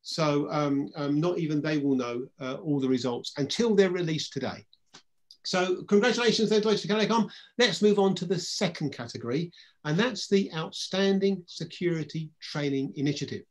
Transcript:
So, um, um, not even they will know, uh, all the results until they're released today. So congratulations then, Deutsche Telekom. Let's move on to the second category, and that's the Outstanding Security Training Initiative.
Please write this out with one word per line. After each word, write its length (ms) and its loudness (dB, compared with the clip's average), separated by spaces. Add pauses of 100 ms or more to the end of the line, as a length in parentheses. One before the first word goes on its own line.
So, 480 0
um, 460 0
um, 220 0
not 200 0
even 240 -2
they 160 0
will 180 2
know, 300 -4 (140)
uh, 220 -6
all 160 0
the 100 0
results 500 0
until 360 2
they're 160 6
released 440 -4
today. 320 -6 (760)
So 400 0
congratulations 680 4
then, 100 6
Deutsche 240 2
Telekom. 440 2 (300)
Let's 240 2
move 160 6
on 160 4
to 100 -4
the 140 0
second 540 -4
category, 580 -6 (340)
and 140 0
that's 300 0
the 260 2
Outstanding 920 0
Security 840 -6 (100)
Training 540 -4
Initiative. 560 -4